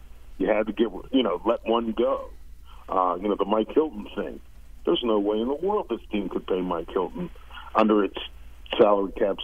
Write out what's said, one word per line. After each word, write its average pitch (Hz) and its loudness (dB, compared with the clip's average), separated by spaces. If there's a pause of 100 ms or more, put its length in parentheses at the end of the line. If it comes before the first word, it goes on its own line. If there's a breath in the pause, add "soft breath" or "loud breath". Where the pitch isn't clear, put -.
(380)
You 95 0
had 107 2
to 104 -4
get, 113 2 (220)
you 131 4
know, 90 0
let 113 2
one 113 2
go. 123 0 (580 soft breath)
Uh, 90 2
you 104 -2
know, 101 4
the 98 2
Mike 110 2
Hilton 139 2
thing. 95 -6 (460)
There's - 2
no 110 4
way 107 2
in 120 0
the 143 0
world 196 0
this 113 -2 (120)
team 101 -2
could 101 -4
pay 92 2
Mike 87 -2
Hilton 98 -2 (460 loud breath)
under 107 6
its - -4 (600)
salary 101 6
cap 98 0